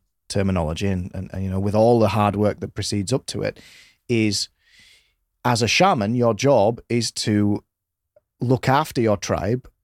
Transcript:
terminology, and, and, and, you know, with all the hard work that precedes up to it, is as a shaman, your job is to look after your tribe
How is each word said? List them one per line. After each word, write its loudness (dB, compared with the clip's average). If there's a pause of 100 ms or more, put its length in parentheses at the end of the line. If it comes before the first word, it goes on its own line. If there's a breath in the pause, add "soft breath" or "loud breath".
(280)
terminology, -2
and, -4
and, -12
and, -8
you -6
know, -4
with -2
all 6
the 4
hard 2
work 0
that -12
precedes -4
up -4
to -8
it, -4 (500 loud breath)
is 0 (1000 soft breath)
as 2
a 0
shaman, 2
your 2
job 2 (100)
is -2
to 0 (800)
look 0
after 0
your 2
tribe -4 (160)